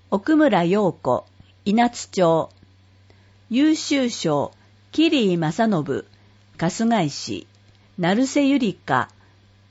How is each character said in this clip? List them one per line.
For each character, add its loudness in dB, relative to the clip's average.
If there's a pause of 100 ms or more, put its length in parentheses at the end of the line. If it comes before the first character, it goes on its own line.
奥 0
村 4
陽 0
子。 -4 (400)
稲 2
津 -16
町。 2 (1000)
優 2
秀 -2
賞。 -2 (400)
桐 2
井 0
正 -2
信。 -2 (520)
春 -2
日 2
井 0
市。 -12 (500)
成 0
瀬 0
ゆ 2
り -2
か。 -2 (600)